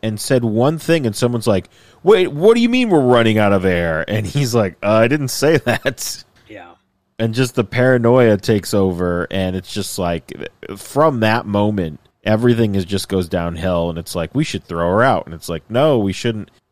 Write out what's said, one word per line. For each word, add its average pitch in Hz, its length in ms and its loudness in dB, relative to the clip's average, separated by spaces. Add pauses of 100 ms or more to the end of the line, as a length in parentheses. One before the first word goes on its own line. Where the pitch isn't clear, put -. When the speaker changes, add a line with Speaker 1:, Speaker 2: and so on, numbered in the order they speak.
Speaker 1:
and 107 180 -6
said 127 240 0
one 120 340 0
thing, 156 280 0
and 101 80 -2
someone's 120 320 -2
like, 98 220 0 (340)
"Wait, 185 240 4
what 175 300 2
do 233 40 2
you 233 80 4
mean 247 220 0
we're 165 100 4
running 117 380 4
out 104 140 4
of 95 120 2
air?" 85 460 0
And 107 160 -2
he's 127 260 -2
like, 104 300 0
"Uh, 104 120 2
I 113 120 4
didn't 139 220 -2
say 147 300 2
<laughs> - 60 -4
that." - 600 -6 (240)
Speaker 2:
Yeah. 87 240 -20 (440)
Speaker 1:
And 113 160 -2
just 123 220 -2
the 120 80 2
paranoia 120 720 4
takes 104 380 -2
over, 87 560 -2
and 92 240 -4
it's 92 180 -10
just - 240 -8
like, 87 360 -6 (440)
from 139 440 0
that 110 260 0
moment, 101 540 -2 (240)
everything 110 500 2
is, 95 100 -2
just 92 240 -6
goes 92 200 -2
downhill, 85 600 -2
and 82 100 -8
it's - 160 -12
like, 82 180 -6
"We 143 80 0
should 101 220 -6
throw 85 260 -4
her 107 140 2
out." 117 220 0
And 82 100 -14
it's - 120 -14
like, 82 220 -10
"No, 127 300 2
we 98 120 -2
shouldn't." 107 380 -6 (220)